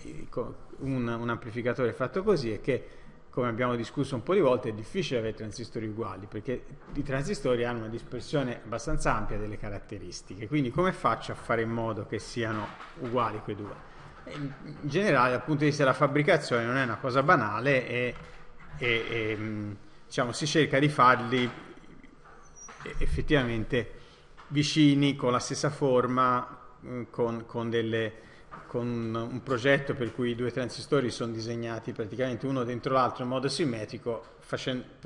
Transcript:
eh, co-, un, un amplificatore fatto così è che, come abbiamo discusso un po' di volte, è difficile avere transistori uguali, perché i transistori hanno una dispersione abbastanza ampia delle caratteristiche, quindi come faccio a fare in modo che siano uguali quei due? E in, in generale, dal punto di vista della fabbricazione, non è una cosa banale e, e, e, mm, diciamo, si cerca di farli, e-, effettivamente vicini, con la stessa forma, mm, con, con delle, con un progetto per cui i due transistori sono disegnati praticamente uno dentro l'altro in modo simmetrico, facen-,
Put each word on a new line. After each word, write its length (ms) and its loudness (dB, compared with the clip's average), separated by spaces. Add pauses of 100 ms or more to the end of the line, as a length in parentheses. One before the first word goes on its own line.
eh, 260 -8
co-, 340 -6 (160)
un, 280 -2
un 220 -2
amplificatore 640 -2
fatto 300 -2
così 280 2
è 100 -4
che, 280 0 (400)
come 180 0
abbiamo 280 0
discusso 400 -2
un 80 -4
po' 100 0
di 80 6
volte, 280 4
è 40 -2
difficile 460 -2
avere 160 -2
transistori 520 -8
uguali, 400 -6
perché 380 -6 (280)
i 100 -2
transistori 600 0
hanno 140 -2
una 80 -6
dispersione 760 -4
abbastanza 520 0
ampia 220 0
delle 200 -4
caratteristiche, 920 -10
quindi 240 0
come 200 2
faccio 400 0
a 40 -8
fare 260 0
in 80 0
modo 360 -2
che 140 -4
siano 480 -2 (320)
uguali 420 0
quei 140 -6
due? 380 -12 (300)
E 100 -14
in, 180 -6 (120)
in 260 -8
generale, 420 6
dal 120 0
punto 180 2
di 60 6
vista 160 4
della 120 6
fabbricazione, 720 4
non 120 2
è 60 4
una 140 0
cosa 260 2
banale 640 4
e, 280 -2 (600)
e, 320 2
e, 280 0
mm, 340 -4 (340)
diciamo, 260 0
si 160 -2
cerca 320 4
di 100 6
farli, 540 6 (1400)
e-, 140 -8
effettivamente 1040 2 (460)
vicini, 680 6
con 160 0
la 80 4
stessa 320 -2
forma, 1120 2
mm, 240 -6
con, 380 -2
con 220 -4
delle, 440 0 (540)
con 460 -2
un 280 -4
progetto 540 2
per 180 -2
cui 180 0
i 40 -2
due 160 -2
transistori 580 0
sono 220 -4
disegnati 640 -6
praticamente 520 -4
uno 180 0
dentro 300 -4
l'altro 300 4
in 60 -2
modo 180 0
simmetrico, 880 -4
facen-, 480 -4 (200)